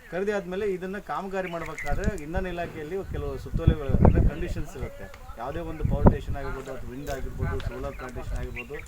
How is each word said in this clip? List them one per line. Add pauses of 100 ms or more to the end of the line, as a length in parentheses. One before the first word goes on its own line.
(120)
ಖರೀದಿ
ಆದಮೇಲೆ
ಇದನ್ನು
ಕಾಮಗಾರಿ
ಮಾಡಬೇಕಾದ್ರೆ
ಇಂಧನ
ಇಲಾಖೆಯಲ್ಲಿ (160)
ಕೆಲವು
ಸುತ್ತೋಲೆಗಳು,
ಅಂದರೆ
ಕಂಡೀಷನ್ಸ್
ಇರುತ್ತೆ. (260)
ಯಾವುದೇ
ಒಂದು
ಪವರ್
ಸ್ಟೇಷನ್
ಆಗಿರ್ಬೋದು,
ಅಥವಾ
ವಿಂಡ್
ಆಗಿರ್ಬೋದು,
ಸೋಲಾರ್
ಪ್ಲಾಂಟೇಷನ್
ಆಗಿರ್ಬೋದು, (140)